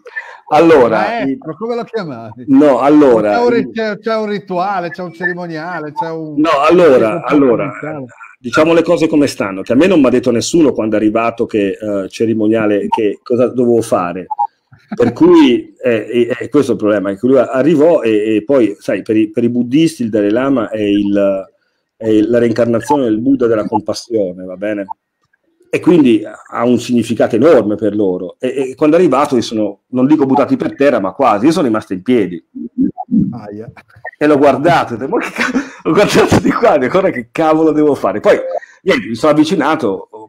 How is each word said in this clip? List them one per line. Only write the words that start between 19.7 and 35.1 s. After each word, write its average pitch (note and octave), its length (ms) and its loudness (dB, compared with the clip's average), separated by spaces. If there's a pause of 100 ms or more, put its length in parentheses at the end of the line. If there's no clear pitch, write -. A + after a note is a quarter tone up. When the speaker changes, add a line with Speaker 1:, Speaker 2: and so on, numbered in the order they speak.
Speaker 1:
il A#2 80 -4
Dalai G#2 220 0
Lama B2 380 -2
è G#2+ 120 -6
il, G2+ 680 0 (480)
è A2+ 120 -8
il, G#2+ 200 2
la A#2+ 120 0
reincarnazione A#2+ 640 0
del G#2+ 160 -2
Buddha B2+ 260 0
della A2 220 -2
compassione, G#2 760 -6
va F#2 120 -14
bene? G2+ 280 -6 (840)
E D3 80 -2
quindi B2+ 460 4
ha - 400 -10
un B2 140 2
significato A#2+ 560 -2
enorme A2+ 400 4
per G#2 200 -4
loro. F#2 440 -4
E, C3 320 -6
e B2+ 40 -16
quando D#3 200 2
è F3 40 4
arrivato, C#3+ 360 2
io A2+ 80 0
sono, G#2+ 460 -6
non B2+ 180 0
dico D3+ 180 2
buttati C3 320 0
per - 180 -6
terra, C#3 240 2
ma F#2+ 120 -4
quasi, A2 340 0
io E3 60 6
sono D#3+ 160 0
rimasto G#2+ 260 -4
in F#2 80 -8
piedi. F#2 420 -2 (880)
Speaker 2:
Aia. G#2 400 -14 (460)
Speaker 1:
E D3 80 0
l'ho D3+ 140 4
guardato, C3+ 560 2
ho - 20 -10
detto, C3 180 -8